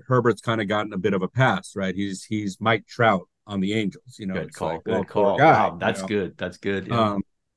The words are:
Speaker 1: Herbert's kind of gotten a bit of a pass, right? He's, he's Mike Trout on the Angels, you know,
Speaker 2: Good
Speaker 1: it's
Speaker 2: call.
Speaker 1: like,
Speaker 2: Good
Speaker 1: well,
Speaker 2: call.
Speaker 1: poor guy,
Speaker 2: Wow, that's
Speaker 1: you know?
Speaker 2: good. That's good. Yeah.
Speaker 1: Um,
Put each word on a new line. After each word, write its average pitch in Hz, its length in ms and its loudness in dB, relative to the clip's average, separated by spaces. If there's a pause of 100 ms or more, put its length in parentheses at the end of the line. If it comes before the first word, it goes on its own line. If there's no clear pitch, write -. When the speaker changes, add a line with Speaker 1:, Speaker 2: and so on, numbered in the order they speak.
Speaker 1:
Herbert's 120 360 2
kind 113 180 -2
of 101 80 -2
gotten 104 240 -2
a 98 60 -6
bit 101 160 0
of 95 80 0
a 92 60 -2
pass, 117 460 0
right? 95 200 -4
He's, 98 300 -6
he's 107 360 -4
Mike 110 260 0
Trout 107 400 2 (200)
on 101 140 -4
the 98 120 0
Angels, 110 460 -4
you 107 80 -12
know, 92 80 -8
Speaker 2:
Good 80 140 -6
Speaker 1:
it's - 80 -20
Speaker 2:
call. 80 120 -4
Speaker 1:
like, 80 160 -6
Speaker 2:
Good - 80 -4
Speaker 1:
well, 95 120 0
Speaker 2:
call. 104 260 0
Speaker 1:
poor 117 80 2
guy, 147 140 8
Speaker 2:
Wow, 98 280 2
that's 98 200 -2
Speaker 1:
you - 20 -6
know? 95 60 -6
Speaker 2:
good. 101 300 -2
That's 90 200 -8
good. 98 300 -4
Yeah. 113 240 2
Speaker 1:
Um, 98 100 -2 (340)